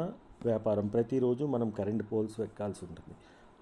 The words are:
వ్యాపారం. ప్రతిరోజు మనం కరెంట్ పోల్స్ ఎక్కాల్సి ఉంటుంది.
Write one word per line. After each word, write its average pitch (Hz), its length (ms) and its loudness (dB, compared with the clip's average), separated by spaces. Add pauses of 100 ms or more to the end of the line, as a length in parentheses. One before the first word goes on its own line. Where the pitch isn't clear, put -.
(460)
వ్యాపారం. 107 420 2
ప్రతిరోజు 123 580 2
మనం 120 240 0
కరెంట్ 107 340 0
పోల్స్ 110 380 -2
ఎక్కాల్సి 101 440 -6
ఉంటుంది. 85 300 -14 (460)